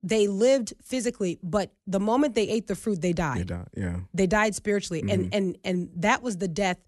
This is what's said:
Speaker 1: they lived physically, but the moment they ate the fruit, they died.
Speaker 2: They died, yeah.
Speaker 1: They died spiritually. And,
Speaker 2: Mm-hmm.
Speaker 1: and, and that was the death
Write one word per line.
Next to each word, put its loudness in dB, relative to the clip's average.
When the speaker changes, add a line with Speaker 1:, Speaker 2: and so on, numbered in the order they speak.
Speaker 1:
they 2
lived 2
physically, -2
but -2
the 0
moment 2
they 2
ate -2
the -2
fruit, -4
they 0
died. 0
Speaker 2:
They -2
died, -8
yeah. -4
Speaker 1:
They 2
died 2
spiritually. -2
And, -2
Speaker 2:
Mm-hmm. -6
Speaker 1:
and, 0
and -2
that 2
was -4
the -2
death -2